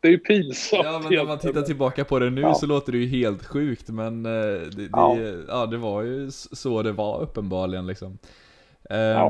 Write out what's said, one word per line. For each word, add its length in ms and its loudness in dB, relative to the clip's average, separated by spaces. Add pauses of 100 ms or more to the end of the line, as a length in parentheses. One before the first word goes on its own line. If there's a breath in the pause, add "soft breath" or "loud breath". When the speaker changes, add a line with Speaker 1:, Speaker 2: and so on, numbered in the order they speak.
Speaker 1:
det 80 6
är 40 10
ju 60 8
pinsamt 680 2
Speaker 2:
Ja, 80 -2
men 100 -6
när 0 -
man 100 0
Speaker 1:
egentligen. 260 2 (160)
Speaker 2:
tittar 120 0
tillbaka 380 0
på 140 2
det 120 2
nu 100 -2
Speaker 1:
Ja. 140 6
Speaker 2:
så 120 0
låter 260 0
det 60 0
ju 80 2
helt 400 0
sjukt, 420 -4
men, 380 -6
eh, 60 -4
det, 440 -2
det, 160 -8
Speaker 1:
Ja. 260 4 (300)
Speaker 2:
ja, 180 -2
det 100 -4
var 260 -4
ju 260 -6
s-, 320 -16
så 220 0
det 100 0
var 300 -4
uppenbarligen, 640 -4
liksom. 320 -10 (720 soft breath)
Speaker 1:
Ja. 80 -4 (340)